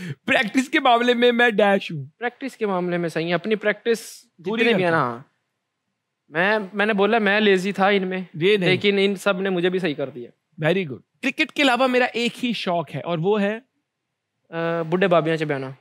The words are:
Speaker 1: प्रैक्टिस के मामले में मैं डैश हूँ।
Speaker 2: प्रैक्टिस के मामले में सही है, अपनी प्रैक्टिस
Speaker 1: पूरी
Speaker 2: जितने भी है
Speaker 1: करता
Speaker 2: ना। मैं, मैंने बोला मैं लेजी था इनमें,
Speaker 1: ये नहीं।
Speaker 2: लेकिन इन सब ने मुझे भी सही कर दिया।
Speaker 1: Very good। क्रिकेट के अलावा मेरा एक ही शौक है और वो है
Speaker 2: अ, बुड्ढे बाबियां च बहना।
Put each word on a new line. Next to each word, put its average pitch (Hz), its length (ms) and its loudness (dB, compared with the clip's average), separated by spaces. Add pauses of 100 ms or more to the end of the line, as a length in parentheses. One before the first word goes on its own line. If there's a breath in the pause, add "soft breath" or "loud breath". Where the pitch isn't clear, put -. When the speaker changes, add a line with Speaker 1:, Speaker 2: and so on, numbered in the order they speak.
(260 loud breath)
Speaker 1:
प्रैक्टिस 262 440 0
के 311 100 0
मामले 240 340 4
में 240 180 4
मैं 240 240 2
डैश 202 360 2
हूँ। 147 280 -10
Speaker 2:
प्रैक्टिस 240 360 -8
के 220 100 -6
मामले 180 320 -2
में 175 120 -2
सही 160 180 -4
है, 175 60 -2
अपनी 196 220 -2
प्रैक्टिस 208 680 -4
Speaker 1:
पूरी 214 400 -4
Speaker 2:
जितने 233 140 4
भी 185 60 0
है 175 60 2
Speaker 1:
करता 165 80 2
Speaker 2:
ना। 123 260 -2 (1080)
मैं, 190 440 0
मैंने 208 180 0
बोला 208 260 2
मैं 208 220 2
लेजी 196 320 2
था 196 160 2
इनमें, 185 460 -2
Speaker 1:
ये 190 220 2
नहीं। 180 120 0
Speaker 2:
लेकिन 196 300 2
इन 196 160 2
सब 185 260 -2
ने 196 80 -2
मुझे 180 200 0
भी 185 100 -2
सही 170 140 -2
कर 135 160 -6
दिया। - 580 -10
Speaker 1:
Very 180 200 0
good। 117 140 -12 (200)
क्रिकेट 269 300 -4
के - 100 -2
अलावा 262 260 4
मेरा 247 180 2
एक 233 300 -2
ही 240 180 -4
शौक 175 360 -4
है 139 120 -8
और 170 180 -4
वो 196 180 0
है 208 300 -2 (840)
Speaker 2:
अ, 165 320 -4
बुड्ढे 185 240 0
बाबियां 160 300 2
च 156 60 -6
बहना। 135 380 -6